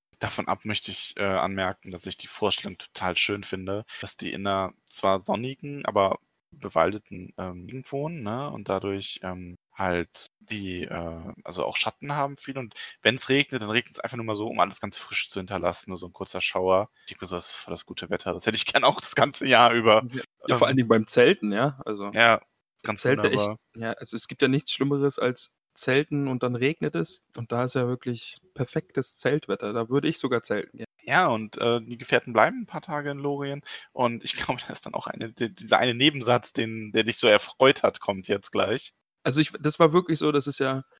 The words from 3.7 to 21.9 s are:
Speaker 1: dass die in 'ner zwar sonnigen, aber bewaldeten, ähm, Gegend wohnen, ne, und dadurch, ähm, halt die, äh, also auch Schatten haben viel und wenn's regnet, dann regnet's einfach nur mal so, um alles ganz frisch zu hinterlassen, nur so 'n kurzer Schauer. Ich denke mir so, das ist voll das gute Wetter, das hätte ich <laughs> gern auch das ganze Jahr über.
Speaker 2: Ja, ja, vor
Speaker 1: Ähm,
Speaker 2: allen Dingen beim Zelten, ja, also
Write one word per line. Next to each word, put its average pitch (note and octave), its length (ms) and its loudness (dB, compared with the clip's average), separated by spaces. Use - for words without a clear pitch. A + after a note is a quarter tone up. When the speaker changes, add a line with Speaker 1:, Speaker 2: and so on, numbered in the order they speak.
Speaker 1:
dass - 180 -10
die - 160 -6
in F#2+ 100 -8
'ner G2 300 -2
zwar G2 320 2
sonnigen, C3+ 640 -6
aber G2 340 2
bewaldeten, F#2+ 880 -2
ähm, F2+ 300 -10
Gegend B2+ 240 -14
wohnen, D3 320 -6
ne, B2 260 -6
und - 200 -10
dadurch, G2 520 -4
ähm, F2+ 340 -10
halt F2 520 -2
die, F#2+ 460 -8
äh, E2 480 -10
also F2 220 -4
auch - 120 -4
Schatten - 380 -6
haben C#3+ 220 -2
viel C3+ 200 -10
und A#2 160 -10
wenn's A2+ 260 2
regnet, C3+ 320 2
dann G#2 80 -6
regnet's A#2 300 -2
einfach A#2+ 180 -6
nur A2+ 80 -6
mal A2 100 -2
so, G#2 120 -4
um A2 120 -4
alles F#2+ 220 2
ganz G2+ 160 -8
frisch - 320 -8
zu G3 100 -4
hinterlassen, F2+ 520 -4
nur F2+ 60 -8
so F2 100 -12
'n F2 60 -18
kurzer - 280 -8
Schauer. F#2 480 2
Ich - 60 -14
denke F#2 140 -12
mir - 20 -10
so, F2+ 80 -6
das F2 140 -6
ist - 60 -8
voll - 180 -12
das - 120 -12
gute - 240 -12
Wetter, F2+ 240 -4
das F2+ 140 -4
hätte A2 100 0
ich - 80 2
<laughs> - 80 -4
gern - 100 4
auch C3+ 160 4
das - 140 -6
ganze C3+ 320 2
Jahr A#2+ 280 8
über. A2+ 380 6
Speaker 2:
Ja, B2+ 120 -8
ja, B2+ 100 4
vor A#2+ 120 6
Speaker 1:
Ähm, - 0 -
Speaker 2:
allen C3 100 4
Dingen A#2+ 120 4
beim A2 180 6
Zelten, B2 440 6
ja, C3 340 0
also G2+ 280 -6